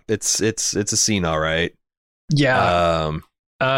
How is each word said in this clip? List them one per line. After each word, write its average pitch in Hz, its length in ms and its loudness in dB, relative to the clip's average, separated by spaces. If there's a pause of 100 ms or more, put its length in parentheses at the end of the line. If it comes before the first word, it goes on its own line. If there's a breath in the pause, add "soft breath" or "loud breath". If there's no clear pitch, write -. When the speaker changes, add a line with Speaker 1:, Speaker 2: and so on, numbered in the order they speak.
Speaker 1:
it's, - 320 -2
it's, - 360 -2
it's 104 180 -2
a - 40 -2
scene, 101 280 0
all 80 140 0
right. 80 360 -2 (540)
Speaker 2:
Yeah. 87 800 2
Speaker 1:
Um, 78 160 -6 (360)
Speaker 2:
Uh, - 40 -2 (140)